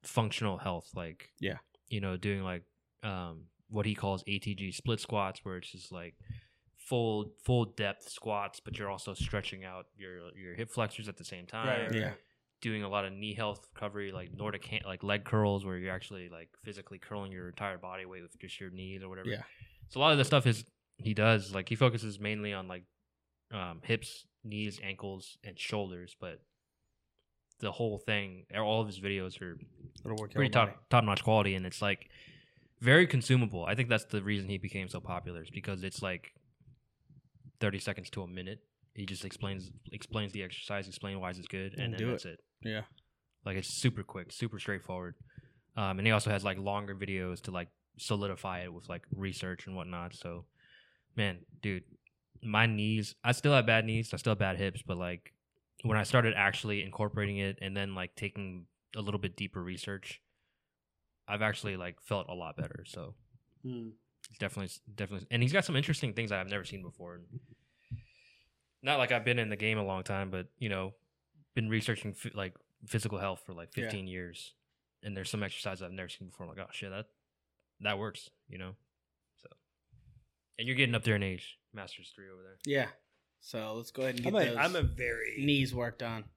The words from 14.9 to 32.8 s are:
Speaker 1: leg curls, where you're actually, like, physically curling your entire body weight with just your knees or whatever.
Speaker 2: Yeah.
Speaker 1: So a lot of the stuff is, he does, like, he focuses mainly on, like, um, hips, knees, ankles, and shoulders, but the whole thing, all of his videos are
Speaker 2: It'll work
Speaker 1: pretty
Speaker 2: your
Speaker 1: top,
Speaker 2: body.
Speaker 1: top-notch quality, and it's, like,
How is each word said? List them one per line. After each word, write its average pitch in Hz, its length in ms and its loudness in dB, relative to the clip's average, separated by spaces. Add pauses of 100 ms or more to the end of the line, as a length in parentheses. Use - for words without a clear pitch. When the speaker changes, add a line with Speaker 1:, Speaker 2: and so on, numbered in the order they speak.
Speaker 1:
leg 101 200 2
curls, 101 420 4
where 92 100 -4
you're 92 180 -4
actually, 92 360 -10
like, 82 180 -16 (160)
physically 98 340 -12
curling 101 320 -8
your 90 180 -8
entire 98 280 -4
body 92 300 -8
weight 92 160 -12
with 85 180 -18
just 92 180 -12
your 95 120 -10
knees 95 320 -8
or 92 80 -10
whatever. 92 180 -8
Speaker 2:
Yeah. 107 140 -4 (480)
Speaker 1:
So - 80 -6
a - 20 4
lot 156 120 10
of 143 60 8
the 131 60 8
stuff 143 220 8
is, 113 180 4 (320)
he 110 160 0
does, 104 420 6
like, 95 140 -2
he 117 80 0
focuses 110 420 4
mainly 104 360 -2
on, 92 120 -6
like, 92 180 -10 (680)
um, 90 320 -4
hips, - 400 -4 (180)
knees, 107 400 -6
ankles, 98 640 -8
and 95 140 -14
shoulders, 92 600 -4
but 87 220 -10 (1200)
the 104 120 0
whole 107 260 0
thing, 98 480 -2 (100)
all 110 240 4
of 110 60 2
his 95 140 -8
videos 95 420 -2
are 87 160 -8 (460)
Speaker 2:
It'll 110 120 -2
work 107 160 -6
Speaker 1:
pretty 143 140 4
Speaker 2:
your 117 40 4
Speaker 1:
top, 113 180 8
Speaker 2:
body. - 100 -8 (100)
Speaker 1:
top-notch 107 360 6
quality, 104 320 8
and 92 100 -2
it's, - 160 -6
like, 101 260 0 (720)